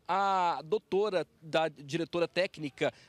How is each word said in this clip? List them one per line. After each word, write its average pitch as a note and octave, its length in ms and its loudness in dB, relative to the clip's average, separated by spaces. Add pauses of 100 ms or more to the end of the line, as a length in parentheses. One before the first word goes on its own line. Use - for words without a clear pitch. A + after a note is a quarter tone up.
a F#3 560 2
doutora, F3+ 640 0 (140)
da D#3+ 280 0
diretora D#3 600 -4
técnica D3+ 640 -2 (160)